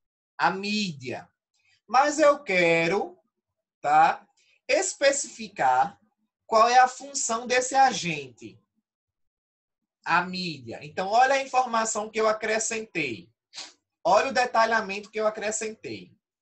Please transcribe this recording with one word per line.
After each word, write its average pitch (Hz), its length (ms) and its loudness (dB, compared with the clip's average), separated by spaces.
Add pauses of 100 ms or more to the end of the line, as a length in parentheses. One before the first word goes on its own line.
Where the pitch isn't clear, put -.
(380)
A 160 140 2
mídia. 190 800 -6 (580)
Mas 285 320 0
eu 294 240 4
quero, 175 720 0 (640)
tá, 156 460 2 (400)
especificar 226 1300 0 (460)
qual 226 220 4
é 247 120 6
a 254 80 8
função 254 600 -8
desse 254 280 0
agente. 156 840 -2 (1500)
A 170 160 2
mídia. 160 600 -10
Então, 170 280 -8
olha 262 260 4
a 269 60 -2
informação 226 680 -2
que 220 100 -6
eu 220 80 2
acrescentei. 214 1040 -4 (720)
Olha 220 260 4
o 220 40 -6
detalhamento 226 760 0
que 214 100 -8
eu 214 80 -2
acrescentei. 214 880 -8 (260)